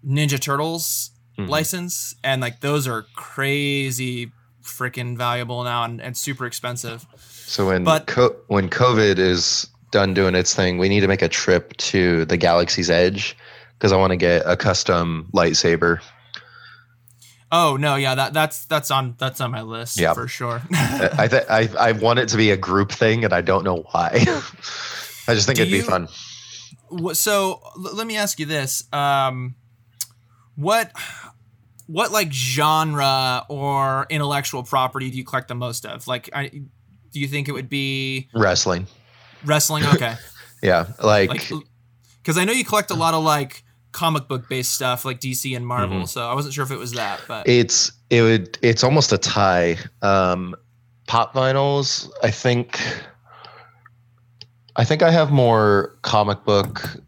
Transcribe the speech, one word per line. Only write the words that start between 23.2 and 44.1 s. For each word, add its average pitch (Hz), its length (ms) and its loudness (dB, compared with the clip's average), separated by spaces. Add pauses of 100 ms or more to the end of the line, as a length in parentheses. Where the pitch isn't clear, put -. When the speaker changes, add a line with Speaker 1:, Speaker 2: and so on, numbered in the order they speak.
Speaker 2:
and 98 80 2
I 90 80 2
don't 92 240 2
know 87 280 -2
why. 85 220 0
<laughs> - 1120 -4
I 120 60 4
just 104 120 2
think 131 100 2
Speaker 1:
Do - 60 4
Speaker 2:
it'd - 80 2
be 98 80 2
Speaker 1:
you - 60 0
Speaker 2:
fun. 90 240 -2 (840)
Speaker 1:
wha-, 175 220 -6
so, 196 480 0 (160)
l-, - 180 -10
let 220 120 -6
me 226 100 -6
ask 208 240 -2
you 151 60 -6
this. 143 360 -4 (100)
Um, 135 640 0 (1000)
what, 208 340 0 (960)
what, 196 240 -2
like, 196 220 0
genre 135 1160 0
or 139 600 -2
intellectual 143 540 -2
property 131 460 -2
do 127 60 -8
you 127 80 -8
collect 127 220 -6
the 123 80 -10
most 120 320 -8
of? 117 220 -14
Like, 123 260 -6
I, 139 140 -6
do - 720 -16
you 139 80 -4
think 143 200 -4
it 147 40 -6
would 131 160 -8
be 135 680 -4
Speaker 2:
Wrestling. 92 520 0 (580)
Speaker 1:
Wrestling? 151 400 0
Okay. 131 360 2
Speaker 2:
<laughs> - 420 -20
Yeah, 87 240 2 (140)
like 104 280 4
Speaker 1:
Like, - 240 -6
l-, 151 100 -10 (600)
'cause 165 140 -2
I 185 60 2
know 214 80 0
you 254 120 0
collect 208 260 -2
a 185 40 -4
lot 165 200 2
of, 160 80 0
like, 147 400 0 (300)
comic 156 360 -2